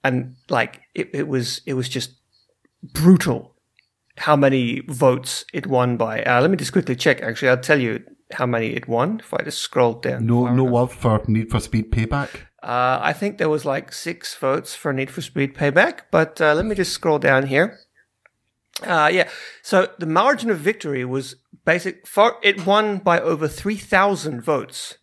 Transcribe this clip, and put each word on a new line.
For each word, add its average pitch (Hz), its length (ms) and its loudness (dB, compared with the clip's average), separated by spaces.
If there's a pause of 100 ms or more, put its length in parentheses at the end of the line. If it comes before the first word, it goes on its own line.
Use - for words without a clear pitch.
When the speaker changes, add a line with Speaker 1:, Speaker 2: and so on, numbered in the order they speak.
Speaker 1:
and 127 320 -4 (140)
like, - 320 -2 (120)
it, - 200 -8
it 151 160 -6
was, 127 360 -4
it 139 100 -6
was 127 120 -4
just - 280 -8 (680)
brutal 160 720 4 (640)
how 151 180 4
many 131 540 2
votes 127 640 0
it 135 140 -6
won 123 280 2
by. 113 280 -4
Uh, 123 180 4
let 160 100 4
me 196 60 0
just - 160 -8
quickly 135 240 0
check. 139 240 0
Actually, 117 280 -2
I'll 127 80 4
tell 143 220 0
you 113 240 -4 (280)
how - 140 -4
many 113 240 -2
it - 180 -8
won 139 320 0
if - 140 -12
I - 100 -4
just - 160 -8
scroll - 340 2
down 123 320 -4
Speaker 2:
No, 120 200 4
Speaker 1:
far 120 100 0
Speaker 2:
no 131 80 4
Speaker 1:
enough. 123 100 0
Speaker 2:
love 120 200 0
for 110 340 0
Need 110 240 0
for 117 80 0
Speed - 320 -2
Payback? 117 380 -2 (340)
Speaker 1:
Uh, 127 360 0
I 160 140 0
think 202 240 -6
there 160 120 0
was, 151 160 -2
like, - 280 -6
six - 400 -10
votes 135 400 -2
for - 180 -6
Need 131 200 -4
for - 100 -10
Speed 139 320 -4
Payback, 165 460 2 (100)
but, 160 320 2
uh, 151 140 4
let 175 100 0
me 220 80 -4
just 190 200 -2
scroll 156 260 0
down 135 260 4
here. 143 320 0 (1040)
Uh, 156 320 2
yeah, 180 160 2 (320)
so 190 380 2
the 170 80 -4
margin 226 420 2
of 202 80 0
victory 147 480 -4
was 131 300 -6 (300)
basic. 180 420 -2
For, 233 340 2
it 196 240 2
won 208 320 2
by 175 220 2
over 156 280 -2
three 208 300 -6
thousand 185 640 0
votes. - 600 -4